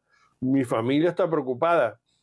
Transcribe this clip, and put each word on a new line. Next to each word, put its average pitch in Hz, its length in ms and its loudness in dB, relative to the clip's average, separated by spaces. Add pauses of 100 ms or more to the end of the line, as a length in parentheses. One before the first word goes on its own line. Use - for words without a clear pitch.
(400)
Mi 131 240 0
familia 131 460 0
está 170 200 -2
preocupada 139 680 0 (240)